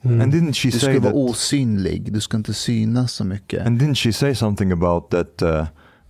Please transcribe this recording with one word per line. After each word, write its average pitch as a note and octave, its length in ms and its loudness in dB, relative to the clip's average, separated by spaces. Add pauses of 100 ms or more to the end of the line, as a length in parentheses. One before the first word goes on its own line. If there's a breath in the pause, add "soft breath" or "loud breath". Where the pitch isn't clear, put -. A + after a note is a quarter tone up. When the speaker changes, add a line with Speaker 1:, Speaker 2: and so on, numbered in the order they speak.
Speaker 1:
Mm. A#2+ 180 2
Speaker 2:
And B2 140 4
didn't E3 180 2
she - 160 0
Speaker 3:
Du A#2 40 2
Speaker 2:
say A#2+ 80 0
Speaker 3:
skulle C3+ 180 2
vara B2+ 140 2
Speaker 2:
that D3 80 2 (100)
Speaker 3:
osynlig. G#2 840 -2
Du G#2+ 80 -2
skulle A2 180 -4
inte G#2+ 160 -6
synas A#2+ 580 -2
så - 120 -6
mycket. G2 420 -6
Speaker 2:
And A#2 160 2
didn't D3 120 2
she A2+ 180 0
say C#3 220 0
something G2+ 380 0
about F2 380 0
that, F2 320 -2
uh, D#2 220 2 (460 soft breath)